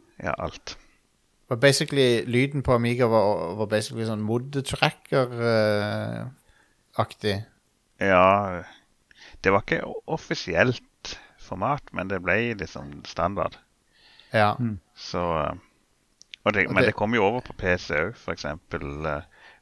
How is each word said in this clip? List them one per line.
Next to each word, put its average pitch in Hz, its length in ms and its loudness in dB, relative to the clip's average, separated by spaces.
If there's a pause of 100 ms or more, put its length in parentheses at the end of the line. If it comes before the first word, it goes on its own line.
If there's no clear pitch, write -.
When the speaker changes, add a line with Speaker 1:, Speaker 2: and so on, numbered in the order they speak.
(200)
Speaker 1:
Ja, 78 180 -4
alt. - 380 -10 (760)
Speaker 2:
But 117 100 -2
basically, 135 640 4
lyden 131 380 0
på 135 120 2
Amiga 120 320 2
var, 98 480 2
var 107 120 -2
basically 113 380 -2
sånn 107 200 -4
mod-tracker, 131 1160 -2
eh, 107 840 0 (720)
aktig. 107 420 -2 (640)
Speaker 1:
Ja, 95 640 4 (760)
det 98 120 4
var 98 100 4
ikke - 220 -2
o-, - 220 -10
offisielt 120 760 0 (540)
format, 117 460 -6 (100)
men 92 160 -6
det 98 120 -4
ble 107 340 0
liksom 73 500 -12
standard. 87 500 -2 (800)
Speaker 2:
Ja. 104 260 4
Speaker 3:
Mm. 110 200 -4 (140)
Speaker 1:
Så, - 280 -8 (180)
eh, 76 140 -2 (880)
og - 100 2
det, 98 140 4
Speaker 2:
Og - 60 -6
Speaker 1:
men 95 100 4
Speaker 2:
det 113 80 4
Speaker 1:
det - 40 -10
kom 107 200 -2
jo 110 80 4
over 113 180 2
på - 140 -18
P 90 220 0
C - 180 -6
også, 87 240 -2
for 87 140 -10
eksempel, 76 720 -8
eh, 76 160 -4 (400)